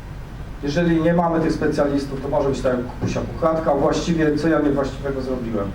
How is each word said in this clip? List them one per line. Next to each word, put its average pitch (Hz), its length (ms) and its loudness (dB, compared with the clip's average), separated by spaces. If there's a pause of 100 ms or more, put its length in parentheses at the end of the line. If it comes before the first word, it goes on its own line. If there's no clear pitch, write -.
(640)
Jeżeli 165 380 2
nie 170 120 4
mamy 170 260 2
tych 156 120 2
specjalistów, 143 720 0
to 139 80 -6
może 139 200 2
być 123 120 -2
tak 123 160 2
jak 123 80 -2
kupusia - 360 -4
puchatka, 160 540 0
właściwie 151 600 2
co 165 100 0
ja 151 120 4
niewłaściwego 135 640 0
zrobiłem. 113 540 -2